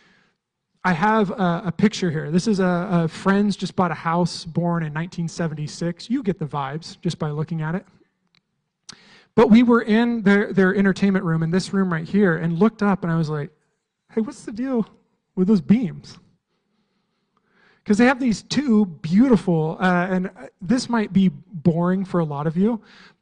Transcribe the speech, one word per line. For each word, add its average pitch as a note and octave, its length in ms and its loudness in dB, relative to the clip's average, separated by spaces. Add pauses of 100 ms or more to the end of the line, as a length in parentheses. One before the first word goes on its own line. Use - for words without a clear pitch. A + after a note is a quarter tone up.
(840)
I F3+ 80 2
have G#3 380 2
a, F3+ 360 -2
a E3+ 60 -2
picture F#3+ 380 0
here. D3 200 -6
This F3+ 160 0
is G3+ 140 0
a, F3+ 300 0
a E3+ 180 2
friend's G3 480 0
just - 180 -8
bought F3+ 160 0
a D#3 40 -4
house, E3+ 500 -2
born E3+ 380 -2
in D3+ 100 -8
nineteen E3 360 -8
seventy-six. E3 840 -8
You C4+ 120 -2
get G3 160 -4
the D#3 80 -6
vibes C#3+ 540 -10
just E3+ 180 -6
by D#3 120 -6
looking D#3 320 -6
at D#3 120 -4
it. G3 120 -8 (1500)
But A3+ 160 6
we A#3 120 10
were A#3+ 200 4
in A#3 400 0
their, G3+ 300 2
their F#3 220 2
entertainment G3 500 0
room, E3 200 0
in D#3+ 80 -2
this F3+ 200 -2
room F#3+ 200 0
right D#3+ 160 -4
here, F#3 280 2
and E3 220 -4
looked A3 240 0
up, G3 220 0
and E3 80 -2
I E3 40 0
was D#3+ 120 0
like, D3+ 240 -8 (580)
"Hey, A3+ 100 -4
what's B3+ 240 -10
the D#4 60 -12
deal A#3+ 380 -4 (480)
with F#3 100 0
those G#3 140 2
beams?" D#3+ 580 0 (1700)
'Cause G#3 140 2
they A#3+ 80 6
have B3+ 140 2
these A#3 220 0
two A3+ 440 2
beautiful, E3+ 960 2
uh, F3+ 300 2
and F#3 200 -2 (300)
this A3+ 280 -2
might G#3+ 240 -2
be F#3+ 160 4
boring F3 760 -2
for F3+ 160 -2
a E3 40 0
lot D3 220 -6
of D#3+ 100 -2
you, G#3+ 260 0 (400)